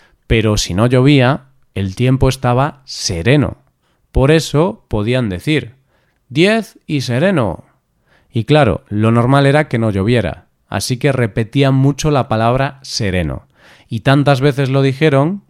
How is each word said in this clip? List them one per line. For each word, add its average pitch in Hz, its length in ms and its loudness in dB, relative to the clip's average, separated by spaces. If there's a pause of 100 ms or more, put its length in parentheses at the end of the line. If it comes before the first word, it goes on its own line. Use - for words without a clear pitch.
(280)
Pero 107 300 2
si - 160 -6
no 107 140 2
llovía, 131 580 2 (280)
el 95 220 -6
tiempo 131 340 0
estaba 127 560 -2
sereno. 98 720 -2 (540)
Por 131 200 2
eso 165 560 0
podían 113 420 -2
decir, 110 460 -4 (540)
"Diez 196 580 0
y 143 140 -2
sereno". 123 640 -2 (640)
Y 117 140 -4
claro, 143 440 2
lo 107 220 0
normal 127 340 2
era 151 220 2
que 120 120 -4
no 113 120 -2
lloviera, 98 560 -2 (200)
así 107 300 -6
que 143 140 -2
repetían 123 640 0
mucho 139 360 0
la 131 160 0
palabra 127 540 -2
sereno. 90 640 -4 (400)
Y 113 140 -8
tantas 139 400 2
veces 139 280 0
lo 135 120 0
dijeron 143 680 0